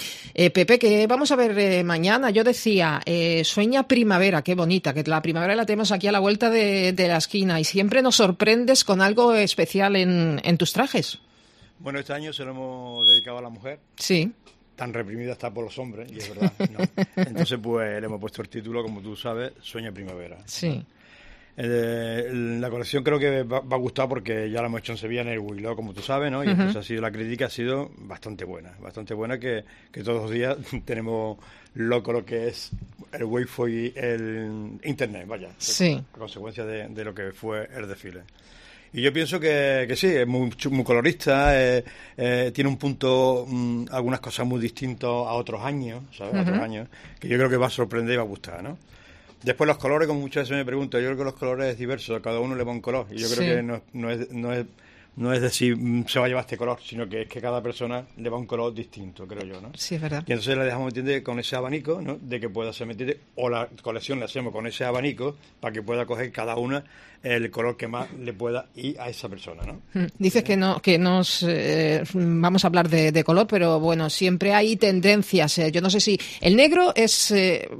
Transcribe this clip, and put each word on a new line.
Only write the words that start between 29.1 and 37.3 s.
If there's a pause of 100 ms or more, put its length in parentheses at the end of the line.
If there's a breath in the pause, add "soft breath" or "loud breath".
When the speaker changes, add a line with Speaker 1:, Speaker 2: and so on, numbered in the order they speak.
Speaker 2:
buena,
que, (260 soft breath)
que
todos
los
días (140)
<laughs>
tenemos (360 loud breath)
loco
lo
que
es (420)
el
wifi
y
el
internet,
vaya, (100)
Speaker 1:
Sí. (140)
Speaker 2:
a
consecuencia
de,
de
lo
que